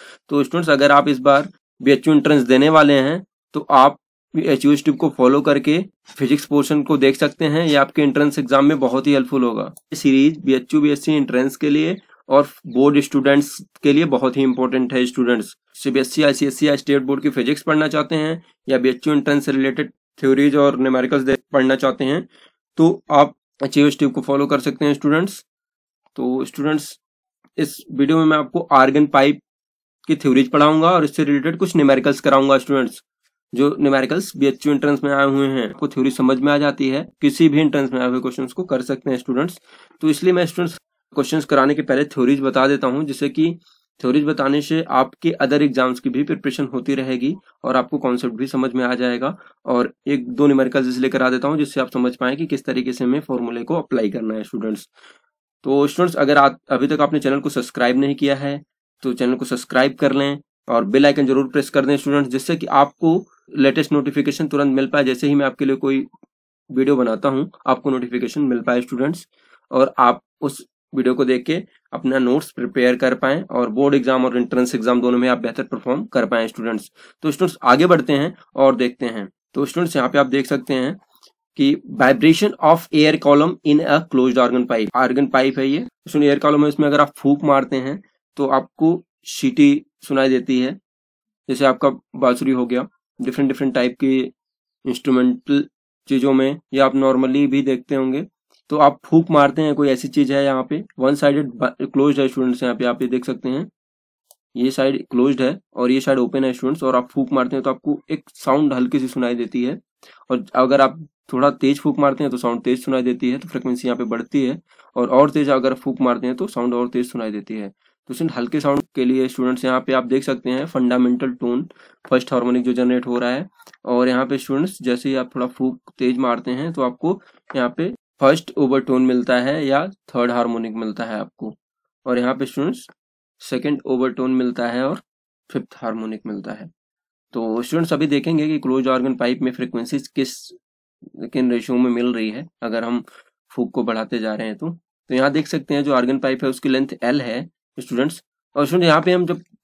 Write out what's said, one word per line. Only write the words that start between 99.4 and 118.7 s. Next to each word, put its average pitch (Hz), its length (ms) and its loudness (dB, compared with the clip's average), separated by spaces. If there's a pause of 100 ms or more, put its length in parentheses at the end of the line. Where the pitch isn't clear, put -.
हैं, 151 120 0
कोई 143 140 2
ऐसी 131 200 -2
चीज 135 240 0
है 139 120 2
यहाँ 131 260 -2
पे 156 120 -4 (160)
वन 131 160 2
साइडेड 143 360 2 (120)
क्लोज्ड 139 580 0
है 135 80 2
स्टूडेंट्स, 127 340 -2
यहाँ 123 120 -2
पे 123 100 -4
आप 123 180 -2
ये 127 60 -2
देख 123 160 -4
सकते 131 240 -8
हैं 135 180 -4 (880)
ये 123 160 0
साइड 135 360 -2
क्लोज्ड 127 360 0
है 139 160 -2 (160)
और 123 160 0
ये 131 100 2
साइड 135 180 0
ओपन 127 260 -2
है 127 80 -2
स्टूडेंट्स, 131 300 -4
और 131 140 0
आप 123 140 -2
फूंक 131 220 -4
मारते 131 240 -2
हैं 135 60 -4
तो 135 80 -2
आपको 143 280 -6 (120)
एक - 140 -8 (100)
साउंड 143 380 0
हल्की 127 280 0
सी 131 80 -4
सुनाई 123 260 -4
देती 120 300 -4
है, 127 160 -6 (500)
और 120 140 -2 (120)
अगर 131 240 4
आप 151 260 0 (260)
थोड़ा 135 200 2
तेज 139 280 0
फूंक 147 180 -2
मारते 143 260 0
हैं 139 60 -2
तो 123 60 -4
साउंड 120 260 -4
तेज 123 220 -2
सुनाई 131 180 -2
देती 123 280 -2
है, 127 80 -4
तो - 100 -16
फ्रीक्वेंसी 127 400 -6
यहाँ 120 100 -2
पे 123 80 -6
बढ़ती 117 380 -2
है, 123 160 -4 (360)
और, 120 120 0
और 135 220 6
तेज 147 200 0
अगर 131 260 2
फूंक 127 240 -6
मारते 123 260 0
हैं 123 100 -4
तो 127 120 -4
साउंड 123 260 -4
और 123 140 -2
तेज 123 220 -4
सुनाई 113 200 -8
देती 104 260 -10
है। 101 160 -12 (360)
तो 127 60 -12
स्टूडेंट, 156 220 -4
हल्के 123 240 -4
साउंड 143 220 0 (120)